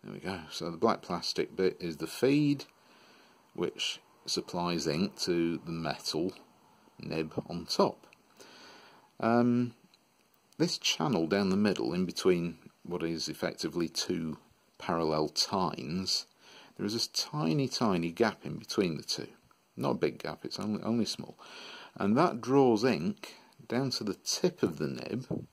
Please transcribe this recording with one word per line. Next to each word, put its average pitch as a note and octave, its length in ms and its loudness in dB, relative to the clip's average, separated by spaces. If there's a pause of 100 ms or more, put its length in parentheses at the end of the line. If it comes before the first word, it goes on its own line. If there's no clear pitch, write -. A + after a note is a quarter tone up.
There G1+ 100 -14
we G1+ 80 -12
go. F2+ 200 -6 (100)
So E2 200 -6
the E2 60 -10
black G#2+ 260 2
plastic - 540 -4
bit F#2 240 2
is E2 160 -4
the E2 100 -4
feed, C#3+ 580 2 (920)
which - 460 -4 (240)
supplies F2 640 -2
ink E2 340 0
to E2+ 380 2
the D#2 140 -8
metal E2 600 -2 (680)
nib D#2 320 -4 (160)
on F2 180 -6
top. - 400 2 (1120)
Um, A#2+ 540 4 (840)
this E3+ 220 0
channel D#3 480 2
down G2+ 240 2
the F#2+ 60 4
middle, F#2 360 2
in F2+ 140 0
between F2 520 2 (260)
what E2+ 180 -6
is E2 260 -2
effectively E2 600 -2
two D#2+ 500 -4 (400)
parallel D#2 500 0
tines, F2+ 1000 -2 (500)
there G2 100 -4
is G#2+ 80 -2
this A#2 140 -2
tiny, D3+ 600 0
tiny F2+ 420 2
gap G#2+ 360 0
in D2+ 100 -6
between D#2+ 400 0
the C#2+ 60 -10
two. - 260 -6 (480)
Not C3 140 0
a - 40 2
big - 240 0
gap, D2+ 260 -8
it's - 140 -8
only, G#2 240 -4
only A2+ 220 2
small. - 320 -8 (580)
And G2+ 220 2
that C#3+ 240 4
draws B2 440 6
ink F#2+ 520 0 (300)
down B2+ 240 0
to A#2+ 140 -4
the G2 100 -2
tip - 480 -2
of E2 160 0
the D2+ 100 0
nib A2+ 640 -6